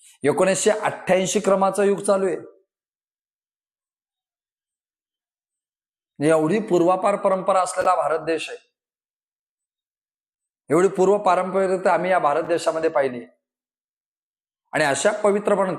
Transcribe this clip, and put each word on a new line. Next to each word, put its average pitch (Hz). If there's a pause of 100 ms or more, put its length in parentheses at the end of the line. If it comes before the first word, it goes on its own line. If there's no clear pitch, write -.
(220)
एकोणीसशे 180
अठ्ठ्याऐंशी 185
क्रमाचं 196
युग 196
चालू 196
आहे. 165 (3750)
एवढी 156
पूर्वापार 185
परंपरा 190
असलेला 185
भारत 156
देश 156
आहे, 120 (2000)
एवढी 175
पूर्व 190
पारंपरिकता 185
आम्ही 175
या 180
भारत 156
देशामध्ये 160
पाहिली. 127 (1500)
आणि 156
अशा 143
पवित्र 208
पण 190